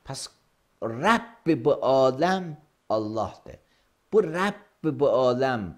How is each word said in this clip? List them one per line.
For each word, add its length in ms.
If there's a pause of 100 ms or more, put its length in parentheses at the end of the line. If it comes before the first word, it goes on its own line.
Pəs 240 (520)
Rəbbi 840
bu 80
aləm 800 (360)
Allahdır. 720 (540)
Bu 100
Rəbbi 760
bu 100
aləm 680